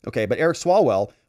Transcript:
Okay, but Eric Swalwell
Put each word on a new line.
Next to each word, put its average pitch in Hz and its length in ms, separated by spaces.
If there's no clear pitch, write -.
Okay, 113 180
but 107 140
Eric 160 160
Swalwell 147 560